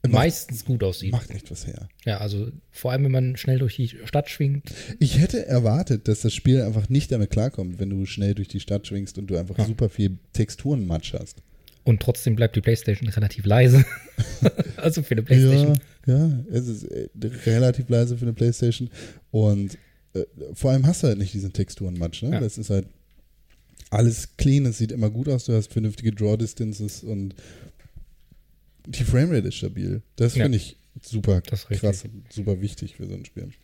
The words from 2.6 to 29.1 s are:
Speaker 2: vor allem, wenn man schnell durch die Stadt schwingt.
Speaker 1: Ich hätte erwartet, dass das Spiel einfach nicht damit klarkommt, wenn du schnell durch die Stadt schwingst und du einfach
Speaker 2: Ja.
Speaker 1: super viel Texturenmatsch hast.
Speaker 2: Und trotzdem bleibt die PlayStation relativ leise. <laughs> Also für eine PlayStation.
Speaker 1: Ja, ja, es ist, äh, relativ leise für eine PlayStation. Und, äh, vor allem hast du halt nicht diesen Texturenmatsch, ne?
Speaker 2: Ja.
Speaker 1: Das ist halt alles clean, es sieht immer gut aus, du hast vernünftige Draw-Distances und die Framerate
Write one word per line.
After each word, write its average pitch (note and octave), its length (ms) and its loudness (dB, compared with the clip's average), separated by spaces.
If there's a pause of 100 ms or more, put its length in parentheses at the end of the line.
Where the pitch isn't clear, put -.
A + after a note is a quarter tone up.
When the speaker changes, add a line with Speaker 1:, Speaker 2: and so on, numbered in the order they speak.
Speaker 2:
vor - 220 -6
allem, C3+ 120 0
wenn C3+ 80 2
man C3 260 0
schnell C3 200 0
durch C3 180 -2
die B2 120 -2 (160)
Stadt D3 240 -2
schwingt. C#3+ 360 -2 (360)
Speaker 1:
Ich C3+ 180 4
hätte G3 280 2
erwartet, B2 640 2
dass G#2+ 120 2
das A2+ 140 0
Spiel B2+ 260 4
einfach G#2+ 300 0
nicht C#3 200 2
damit A2 200 0
klarkommt, G2 480 -2
wenn G2 100 -2
du G2 160 -2
schnell G2 300 0
durch G2 140 -6
die G2+ 120 -6
Stadt G2+ 260 -4
schwingst G2+ 300 -8
und G2 120 -10
du F#2 80 -2
einfach F#2 200 -4
Speaker 2:
Ja. G#2+ 80 2
Speaker 1:
super A2+ 240 0
viel F#2+ 300 -2 (160)
Texturenmatsch G#2+ 800 -2
hast. - 280 -12 (420)
Speaker 2:
Und A2+ 180 4
trotzdem A#2 340 0
bleibt A2+ 200 2
die G#2+ 40 2
PlayStation A2+ 480 0
relativ G#2 380 -2
leise. B2+ 440 8
<laughs> - 40 -8 (840)
Also D#3+ 260 0
für C3 120 -2
eine A2 80 0
PlayStation. C3+ 560 6 (280)
Speaker 1:
Ja, B2+ 200 4
ja, C3+ 240 0
es B2 180 -2
ist, G#2+ 160 -8
äh, - 240 -8 (380)
relativ B2 420 2
leise A#2+ 300 2
für A#2+ 80 -2
eine A2+ 80 -2
PlayStation. A#2 560 0 (400)
Und, G2+ 480 2 (340)
äh, F#2 120 -4 (280)
vor C3 200 0
allem C3+ 140 4
hast F3 160 2
du D#3+ 40 2
halt G#2+ 100 2
nicht G2 160 -4
diesen G2 220 -6
Texturenmatsch, F2+ 680 -6
ne? A2+ 100 -2
Speaker 2:
Ja. A2 80 -2
Speaker 1:
Das A2+ 180 -4
ist G#2+ 100 -10
halt G2 180 0 (1040)
alles A2+ 480 0
clean, C#3 300 4
es A2 100 -2
sieht G#2+ 160 -2
immer A2 160 0
gut A#2 220 -4
aus, B2+ 160 -2
du A#2+ 80 0
hast G#2+ 180 0
vernünftige A2 400 -2
Draw-Distances G#2 920 -4
und G2 300 -6 (1500)
die A#2+ 180 -4
Framerate B2 440 2